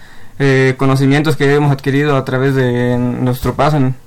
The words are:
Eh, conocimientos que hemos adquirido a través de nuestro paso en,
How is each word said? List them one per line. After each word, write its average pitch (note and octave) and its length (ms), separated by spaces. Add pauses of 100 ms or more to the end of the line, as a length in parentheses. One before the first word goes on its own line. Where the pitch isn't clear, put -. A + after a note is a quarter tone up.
(380)
Eh, C3 400
conocimientos C#3 580
que C#3+ 180
hemos D3 180
adquirido C#3 440
a C3 100
través C3 300
de B2 420
nuestro B2 580
paso D3 220
en, C3 180 (120)